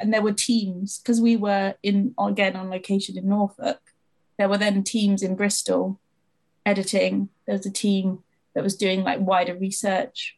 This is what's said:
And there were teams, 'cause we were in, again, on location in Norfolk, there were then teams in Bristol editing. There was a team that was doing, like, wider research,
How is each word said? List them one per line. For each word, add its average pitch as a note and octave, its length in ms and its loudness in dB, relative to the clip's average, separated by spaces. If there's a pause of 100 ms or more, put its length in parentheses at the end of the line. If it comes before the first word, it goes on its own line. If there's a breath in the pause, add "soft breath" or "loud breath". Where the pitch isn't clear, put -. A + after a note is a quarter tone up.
And G#3+ 120 0
there A3 100 2
were G#3 100 2
teams, G3+ 720 -2
'cause A#3 160 2
we A#3 160 6
were G3 460 0
in, G3+ 360 2
again, G3 380 0
on F#3 140 -8
location F#3+ 460 -2
in F#3+ 120 -4
Norfolk, G3+ 520 0 (560)
there G3+ 120 2
were G3+ 100 2
then G3 240 2
teams G3 400 0
in F#3+ 120 0
Bristol F#3+ 640 -2 (680)
editing. G3 640 0 (180)
There G#3 100 -2
was G3 100 -6
a G3 40 -8
team F#3+ 520 0 (320)
that - 100 -2
was G3 120 -2
doing, F#3+ 260 0
like, F#3 180 -2
wider F3+ 340 2
research, F#3+ 840 -4